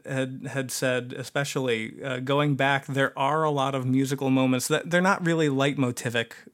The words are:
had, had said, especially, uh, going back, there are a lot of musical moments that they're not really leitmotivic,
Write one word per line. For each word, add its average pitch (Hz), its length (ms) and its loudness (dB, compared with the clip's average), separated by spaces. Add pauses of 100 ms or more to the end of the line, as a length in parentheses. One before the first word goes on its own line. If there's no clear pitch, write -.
had, 131 460 -6
had 131 200 -6
said, 127 460 -2
especially, 127 840 -4
uh, 131 160 -6
going 139 360 2
back, 135 300 2
there 135 320 0
are 143 260 2
a 151 80 2
lot 139 240 0
of 127 100 -2
musical 135 440 0
moments 131 380 2
that 156 220 -2
they're 175 120 4
not 185 240 2
really 165 220 2
leitmotivic, 131 880 0 (200)